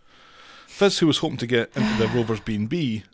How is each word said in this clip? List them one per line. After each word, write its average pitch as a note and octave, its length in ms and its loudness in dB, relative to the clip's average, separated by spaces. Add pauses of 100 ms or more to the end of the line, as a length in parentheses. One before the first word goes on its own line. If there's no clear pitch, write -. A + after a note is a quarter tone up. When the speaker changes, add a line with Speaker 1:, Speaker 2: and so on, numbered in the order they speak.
(680)
Speaker 1:
Fizz, - 340 2
who E3+ 80 6
was C#3+ 100 2
hoping D3+ 200 -4
to B2 80 -4
get A#2 300 -2
into A2 220 0
the A2+ 100 2
Speaker 2:
<sighs> A#2 60 -2
Speaker 1:
Rover's A2+ 260 0
B A2 140 -4
and G#2 140 -2
B, B2+ 340 -2 (120)